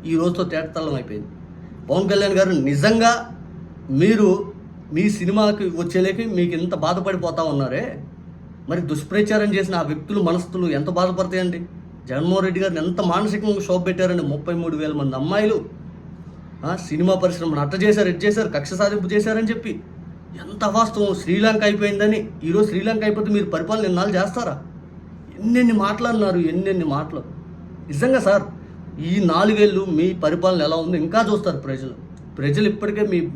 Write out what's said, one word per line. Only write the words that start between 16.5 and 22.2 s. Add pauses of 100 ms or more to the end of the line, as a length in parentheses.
ఆ, (120)
సినిమా
పరిశ్రమను
అట్ట (100)
చేశారు,
ఇటు
చేశారు,
కక్ష
సాధింపు
చేశారని
చెప్పి (720)
ఎంత (120)
వాస్తవం.
శ్రీలంక
అయిపోయిందని, (280)